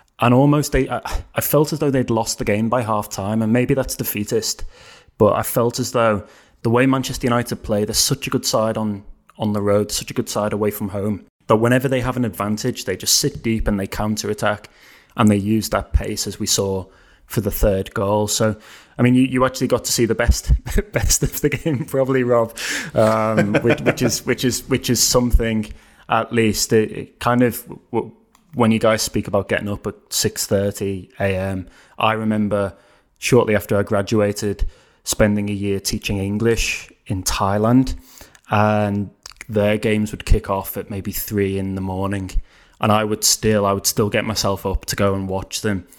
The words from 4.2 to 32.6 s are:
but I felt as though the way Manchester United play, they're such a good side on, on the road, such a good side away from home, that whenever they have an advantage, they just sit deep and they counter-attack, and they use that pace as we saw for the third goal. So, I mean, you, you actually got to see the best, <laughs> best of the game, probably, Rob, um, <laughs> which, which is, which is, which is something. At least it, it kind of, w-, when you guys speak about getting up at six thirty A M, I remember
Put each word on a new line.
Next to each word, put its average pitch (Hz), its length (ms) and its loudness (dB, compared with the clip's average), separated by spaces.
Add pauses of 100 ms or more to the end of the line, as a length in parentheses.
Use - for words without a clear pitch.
but 104 160 6
I 113 80 0
felt 120 380 0
as 123 120 -4
though 113 320 2 (380)
the 117 80 0
way 120 160 4
Manchester 131 400 0
United 120 380 -2
play, 107 200 0
they're 107 100 -4
such - 320 0
a 127 40 -6
good 127 160 -2
side 110 300 0
on, 104 280 -4 (340)
on 104 160 -2
the 104 80 -2
road, 104 280 2
such - 200 -8
a - 40 -10
good 113 140 -2
side 107 240 -2
away 107 180 0
from 104 200 -6
home, 101 340 -4 (220)
that 110 100 6
whenever 120 320 2
they 131 120 0
have 123 160 -2
an 123 80 0
advantage, 107 600 -4
they 95 120 -4
just - 200 -2
sit - 260 -2
deep 113 260 0
and 104 100 0
they 95 80 -2
counter-attack, 104 840 -4 (480)
and 110 120 4
they 104 80 6
use 104 340 0
that 101 220 -2
pace 107 340 -2
as 104 120 -8
we 107 80 -6
saw 95 400 -2 (400)
for - 140 -4
the 98 100 0
third 95 440 0
goal. 104 320 0
So, 107 300 0 (420)
I 131 40 2
mean, 123 120 6
you, 127 80 6
you 131 220 2
actually 127 240 -2
got 120 160 0
to - 80 -4
see 120 140 2
the 110 80 2
best, - 380 2 (200)
<laughs> - 200 -2
best - 300 0
of - 180 -2
the 147 100 2
game, 131 340 -2
probably, 131 400 0
Rob, 120 320 0 (380)
um, 110 600 2
<laughs> - 80 0
which, 123 200 2
which 120 200 0
is, 120 240 -2
which 123 180 -2
is, 123 240 -2
which 127 220 -2
is 117 100 2
something. 117 720 0 (360)
At 113 240 0
least 113 400 0
it, 110 180 4
it - 300 -14
kind 120 220 2
of, 120 220 0 (280)
w-, - 200 -4 (420)
when 113 180 4
you 110 80 2
guys 110 200 4
speak - 280 -4
about 98 200 -2
getting 104 200 -2
up 104 180 -6
at 101 80 -6 (180)
six - 320 -2
thirty 98 640 -2 (120)
A 98 160 0
M, 95 320 -4 (320)
I 110 140 2
remember 107 640 0 (420)